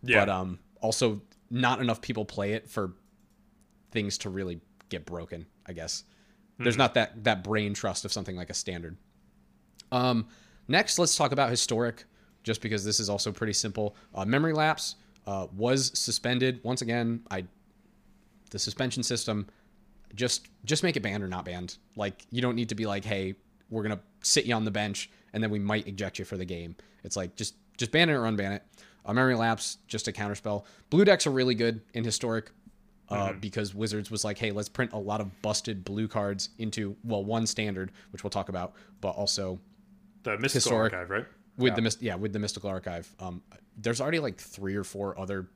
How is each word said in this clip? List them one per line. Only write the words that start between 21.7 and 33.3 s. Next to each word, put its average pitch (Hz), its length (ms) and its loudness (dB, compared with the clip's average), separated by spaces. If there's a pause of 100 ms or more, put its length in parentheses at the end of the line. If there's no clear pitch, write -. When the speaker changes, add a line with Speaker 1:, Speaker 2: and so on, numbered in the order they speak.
Speaker 2:
Like, 101 340 -4
you 120 120 -2
don't 120 140 2
need 117 120 0
to 117 60 -2
be 107 120 -2
like, 101 180 -2
"Hey, 98 300 -2 (360)
we're 110 120 -2
gonna 104 180 -2 (220)
sit - 220 4
you 120 100 2
on 110 120 2
the 110 40 0
bench, 104 400 -2 (220)
and 110 100 0
then 110 80 0
we 104 80 0
might 104 300 0
eject 98 300 -6
you 95 80 -6
for 101 100 -6
the 92 80 -4
game." 85 320 -8 (280)
It's - 120 -4
like, 92 200 -4
just, - 180 -4 (240)
just 120 120 -2
ban 165 200 6
it - 20 6
or 135 120 4
unban 101 320 0
it. - 60 -8 (440)
Uh, 101 80 -2
Memory 127 200 6
Lapse, 113 440 0 (100)
just - 200 -4
a 107 40 -4
counterspell. 104 520 -4 (260)
Blue 180 140 10
decks 196 220 8
are 151 40 2
really 127 240 4
good 113 260 2 (140)
in 117 100 -2
Historic, 113 460 -2 (580)
uh, 101 220 0